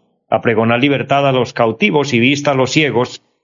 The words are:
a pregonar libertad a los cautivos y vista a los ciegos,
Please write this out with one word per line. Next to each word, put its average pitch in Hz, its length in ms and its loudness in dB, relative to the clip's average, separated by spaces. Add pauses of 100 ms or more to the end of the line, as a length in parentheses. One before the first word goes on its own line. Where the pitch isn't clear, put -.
(280)
a 110 120 0
pregonar 117 400 0
libertad 139 480 0
a 135 40 2
los 123 200 0
cautivos 143 600 0
y 120 60 2
vista 139 320 0
a 139 40 2
los 131 180 0
ciegos, 123 500 -2 (220)